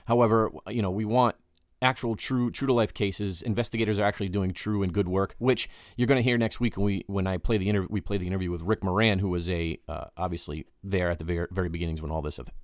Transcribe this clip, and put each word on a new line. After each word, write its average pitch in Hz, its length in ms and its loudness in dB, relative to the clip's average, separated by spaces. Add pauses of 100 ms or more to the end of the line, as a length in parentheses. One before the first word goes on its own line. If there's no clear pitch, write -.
However, 113 480 4
w-, 107 240 -8
you 113 40 2
know, 95 100 0
we 107 140 -2
want 117 300 4 (460)
actual, 127 340 0
true, 123 360 0
true-to-life 120 420 2
cases. 98 480 -2
Investigators 110 580 0
are 104 60 2
actually 101 240 -2
doing 92 240 0
true 104 280 -2
and 92 100 0
good 92 160 0
work, 95 320 0
which 123 300 2 (260)
you're 120 120 2
gonna 131 140 6
hear 120 160 4
next 113 220 0
week 120 180 0
when 98 80 2
we, 98 220 0
when 98 200 0
I 92 100 0
play 110 200 2
the 95 120 0
inter-, 101 200 2
we 104 120 -2
play 101 160 -2
the 90 100 -4
interview 92 240 -2
with 85 120 -4
Rick 107 200 0
Moran, 98 360 2
who 98 100 0
was 87 200 -2
a, 85 380 -2
uh, 76 180 -8 (120)
obviously 82 480 -6 (180)
there 95 280 0
at 87 80 -4
the 80 60 -8
ver-, 85 260 -2
very 90 180 -2
beginnings 82 320 -4
when 76 100 -6
all 78 100 -4
this 73 160 -6
have, 65 120 -12 (140)